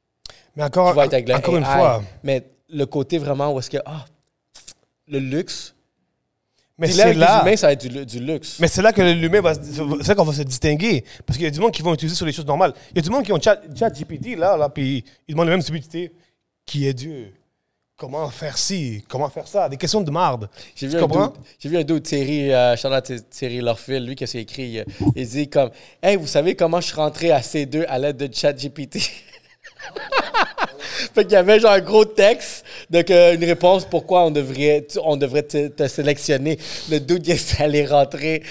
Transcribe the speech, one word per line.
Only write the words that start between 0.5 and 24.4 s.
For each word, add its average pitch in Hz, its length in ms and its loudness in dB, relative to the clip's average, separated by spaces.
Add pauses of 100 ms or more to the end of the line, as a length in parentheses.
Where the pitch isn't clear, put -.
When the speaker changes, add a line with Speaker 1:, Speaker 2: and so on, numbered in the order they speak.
Speaker 1:
Mais 147 60 -4
encore, 180 260 2
Speaker 2:
qui 156 80 4
va 139 80 6
être 135 80 0
avec 123 160 0
le 151 60 2
Speaker 1:
encore 170 200 0
une 156 80 2
Speaker 2:
A 135 80 0
I. 139 80 4
Speaker 1:
fois. 120 240 4 (200)
Speaker 2:
Mais 135 220 -2 (220)
le 143 200 -4
côté 151 320 -2
vraiment 143 340 -2
où 131 60 -4
est-ce 120 100 -8
que, 139 160 -6
ah, 147 180 -14 (1040)
le 143 120 -4
luxe. 135 560 -6 (1000)
Speaker 1:
Mais 160 100 0
Speaker 2:
Puis 156 100 2
là, 202 60 8
Speaker 1:
c'est - 60 8
Speaker 2:
avec - 100 4
Speaker 1:
là. 185 180 6
Speaker 2:
les 139 120 4
humains, 110 60 4
ça 151 120 2
va 143 60 6
être 135 80 -4
du 127 80 -10
lu-, 135 160 -10
du 117 140 -12
luxe. 143 400 -6
Speaker 1:
Mais 165 80 4
c'est - 140 0
là 220 100 6
que 202 100 2
l'humain 170 380 4
va 175 140 2
se, 147 80 -6 (400)
c'est - 80 -2
là 202 60 4
qu'on 185 100 4
va 156 80 0
se 147 80 -4
distinguer. 151 640 -2 (200)
Parce 127 120 -4
qu'il 165 80 -2
y - 20 -2
a 147 40 -2
du 151 100 -6
monde 220 100 2
qui 151 120 -8
vont 170 100 0
utiliser 160 240 -4
sur 175 80 -4
les 147 80 -4
choses 156 120 -10
normales. 151 280 0 (180)
Il - 60 -4
y - 20 2
a - 20 2
du 156 100 -6
monde 262 120 0
qui 208 80 -6
ont 165 80 2
Chat, 214 220 2 (180)
Chat 226 140 0
G 143 100 -14
P 151 160 -12
T, 226 160 -10
là, 175 220 0
là, 147 100 0
puis 139 380 -4 (200)
ils 151 100 -10
demandent 165 120 2
le 165 60 2
même 185 80 2
stupidité. 165 520 -10 (520)
Qui 143 200 -4
est 135 80 0
Dieu ? 127 400 -14 (640)
Comment 143 320 -8
faire 135 280 -10
ci ? 131 500 -6
Comment 135 220 -6
faire - 180 -14
ça ? 180 220 -2
Des 135 80 -8
questions 180 240 -2
de 151 100 -4
marde. 143 380 -2 (260)
Speaker 2:
J'ai 135 120 -10
Speaker 1:
Tu 139 40 -6
Speaker 2:
vu 165 60 -2
un 165 60 2
Speaker 1:
comprends ? 170 240 2
Speaker 2:
dude, 285 100 -14 (220)
j'ai 147 100 -12
vu 175 80 0
un 160 60 0
dude, 151 200 -2
Thierry, 143 500 -2
euh, 123 220 4
shout 131 140 -4
out 131 200 -2 (200)
Thierry 123 320 -8
Lorfil, 120 440 -4
lui, 131 120 -10
qu'est-ce 127 160 -8
qu'il 123 60 -8
a 113 40 -10